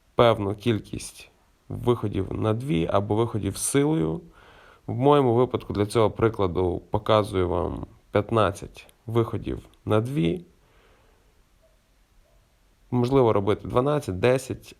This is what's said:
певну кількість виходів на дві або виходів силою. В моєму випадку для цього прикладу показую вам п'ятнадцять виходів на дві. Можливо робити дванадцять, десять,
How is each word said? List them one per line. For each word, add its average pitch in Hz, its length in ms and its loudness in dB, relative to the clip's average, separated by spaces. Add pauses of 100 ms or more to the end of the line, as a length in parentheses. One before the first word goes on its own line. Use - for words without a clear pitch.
(140)
певну 104 400 4
кількість - 760 -6 (380)
виходів 104 640 -2
на 107 220 -2
дві 139 380 -2
або 101 220 0
виходів 107 420 -2
силою. 160 640 -2 (640)
В 107 80 -6
моєму 135 400 4
випадку 120 380 0
для 101 140 0
цього 107 240 2
прикладу 92 800 0
показую 104 580 2
вам 82 380 -4 (260)
п'ятнадцять 101 760 -2 (200)
виходів 110 520 -2 (260)
на 107 160 2
дві. 160 440 -2 (2500)
Можливо 123 420 4
робити 101 360 0
дванадцять, 123 500 -2
десять, - 600 -2